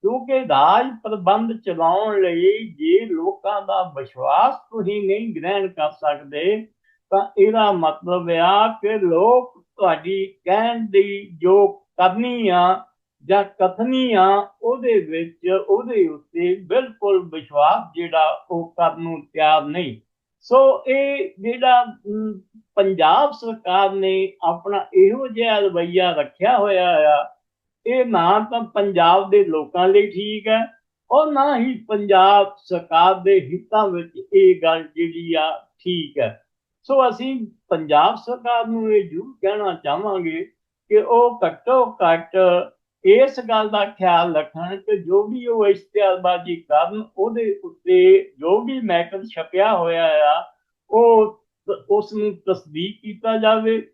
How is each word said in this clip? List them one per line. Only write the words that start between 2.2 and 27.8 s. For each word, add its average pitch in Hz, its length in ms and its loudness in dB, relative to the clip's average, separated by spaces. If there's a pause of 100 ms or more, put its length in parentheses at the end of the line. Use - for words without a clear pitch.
ਲਈ 190 460 0
ਜੇ 302 380 0
ਲੋਕਾਂ 196 560 -6
ਦਾ 196 200 -4 (140)
ਵਿਸ਼ਵਾਸ 139 580 -2
ਤੁਸੀਂ 208 520 -8
ਨਹੀਂ 208 280 -4
ਗ੍ਰਹਿਣ 190 340 -4
ਕਰ 156 220 -4
ਸਕਦੇ, 151 760 -4 (440)
ਤਾਂ 196 160 0 (120)
ਇਹਦਾ 214 340 2
ਮਤਲਬ 170 580 -4
ਆ 185 380 2
ਕਿ 220 300 -4
ਲੋਕ 208 680 0 (120)
ਤੁਹਾਡੀ 185 500 -2
ਕਹਿਣ 220 640 -4
ਦੀ 202 480 -2
ਜੋ 190 300 4
ਕਰਨੀ 214 800 -2
ਆ 180 360 0 (400)
ਜਾਂ 196 200 0
ਕਥਨੀ 226 680 -2
ਆ, 202 360 2 (140)
ਉਹਦੇ 233 380 -2
ਵਿੱਚ, 170 680 -6
ਉਹਦੇ 220 400 0
ਉੱਤੇ 170 460 -4
ਬਿਲਕੁਲ 202 760 -2
ਵਿਸ਼ਵਾਸ 151 640 -2
ਜਿਹੜਾ 160 560 -2
ਉਹ 170 280 -8
ਕਰਨ 165 240 -2
ਨੂੰ 165 200 -10 (100)
ਤਿਆਰ 156 300 2
ਨਹੀਂ। 147 380 -8 (400)
ਸੋ 269 460 4
ਇਹ 277 440 -4 (100)
ਜਿਹੜਾ, 247 420 2
ਅਮ, 214 580 -10 (340)
ਪੰਜਾਬ 196 580 2
ਸਰਕਾਰ 196 580 -2
ਨੇ 190 420 -2 (100)
ਆਪਣਾ 175 520 -4
ਇਹੋ 214 340 4
ਜਿਹਾ 220 300 -2
ਰਵੱਈਆ 180 520 0
ਰੱਖਿਆ 185 480 -2
ਹੋਇਆ 190 320 0
ਆ, 151 420 2 (540)